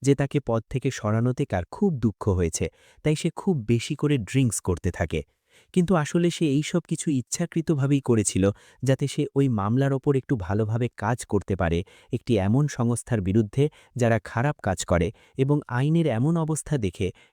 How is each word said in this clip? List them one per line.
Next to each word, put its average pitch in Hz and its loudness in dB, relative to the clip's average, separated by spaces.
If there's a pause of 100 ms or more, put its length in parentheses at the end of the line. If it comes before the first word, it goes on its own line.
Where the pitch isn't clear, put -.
যে 135 4
তাকে 143 -2
পদ 113 0
থেকে 135 -4
সরানোতে 120 0
তার 92 -2
খুব 202 0
দুঃখ 113 -2
হয়েছে, 87 0 (360)
তাই 151 0
সে 170 -2
খুব - -2
বেশি 120 -2
করে 147 0
ড্রিঙ্কস 123 0
করতে 90 -2
থাকে। 82 -4 (540)
কিন্তু 180 2
আসলে 170 0
সে - -2
এই 143 2
সব 170 -2
কিছু - -4
ইচ্ছাকৃতভাবেই 143 0
করেছিল, 104 2 (380)
যাতে 131 2
সে 147 -4 (120)
ওই 139 2
মামলার 120 0
ওপর 139 0
একটু 131 -2
ভালোভাবে 107 -2 (100)
কাজ 110 -2
করতে 101 -2
পারে, 85 2 (340)
একটি 123 -2
এমন 107 4
সংস্থার 117 -2
বিরুদ্ধে 104 2 (320)
যারা 117 2
খারাপ 139 -2
কাজ 92 -2
করে 87 2 (280)
এবং 139 2 (120)
আইনের 156 0
এমন 131 0
অবস্থা 156 -2
দেখে 95 -2 (240)